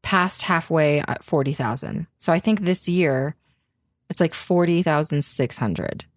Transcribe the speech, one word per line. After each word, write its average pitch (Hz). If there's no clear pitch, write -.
past 185
halfway 160
at -
forty 139
thousand. 127
So -
I 165
think 214
this 180
year 147
it's, -
like, 165
forty 175
thousand 151
six -
hundred. -